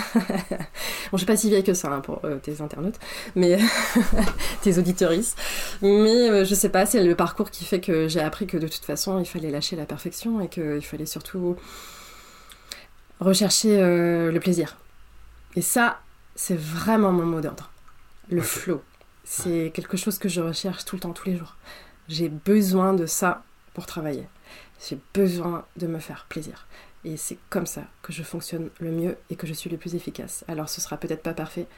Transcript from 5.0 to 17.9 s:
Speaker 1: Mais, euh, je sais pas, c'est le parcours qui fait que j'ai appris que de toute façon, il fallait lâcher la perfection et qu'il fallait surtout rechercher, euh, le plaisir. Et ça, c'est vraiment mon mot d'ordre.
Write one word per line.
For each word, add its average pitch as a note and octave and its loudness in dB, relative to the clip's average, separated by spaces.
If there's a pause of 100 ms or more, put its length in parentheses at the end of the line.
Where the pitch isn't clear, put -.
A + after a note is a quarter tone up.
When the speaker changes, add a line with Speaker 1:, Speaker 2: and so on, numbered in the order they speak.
Speaker 1:
Mais, A3 6
euh, G3+ 6
je F#3+ 2
sais G3 4
pas, F#3+ 4
c'est G#3+ 4
le E3+ 6
parcours F#3 0
qui - -12
fait F#3+ 0
que D#3+ 2
j'ai D#3+ 0
appris D#3 -2
que F3+ -4
de D#3+ -2
toute - -10
façon, F#3+ -2
il F3 0
fallait D#3+ -6
lâcher D3 -4
la D3+ -8
perfection G3 -6
et F3+ -2
qu'il D3+ -4
fallait D3+ -8
surtout F3 -4 (1600)
rechercher, G3 4
euh, E3+ 4
le E3 0
plaisir. E3+ 0 (760)
Et F3+ 0
ça, - 2 (360)
c'est - -2
vraiment F#3 2
mon F3 4
mot E3 0
d'ordre. - -8 (580)